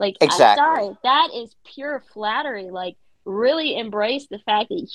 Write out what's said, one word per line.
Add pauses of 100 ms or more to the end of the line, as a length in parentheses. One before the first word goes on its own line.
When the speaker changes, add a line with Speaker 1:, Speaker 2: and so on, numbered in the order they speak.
Speaker 1:
Like,
Speaker 2:
Exactly.
Speaker 1:
I'm (100)
sorry,
that
is (100)
pure (100)
flattery.
Like, (300)
really
embrace
the
fact
that